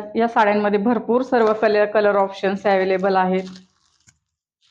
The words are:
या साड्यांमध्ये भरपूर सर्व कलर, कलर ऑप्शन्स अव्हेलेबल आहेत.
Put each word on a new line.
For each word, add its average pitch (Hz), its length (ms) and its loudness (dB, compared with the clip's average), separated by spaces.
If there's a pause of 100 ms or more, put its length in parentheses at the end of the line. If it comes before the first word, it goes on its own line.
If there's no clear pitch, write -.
(140)
या 226 140 0
साड्यांमध्ये 208 500 2
भरपूर 233 440 0
सर्व 240 300 2
कलर, 208 320 0
कलर 208 320 2
ऑप्शन्स 196 500 -2
अव्हेलेबल 190 500 0
आहेत. 185 280 0 (1300)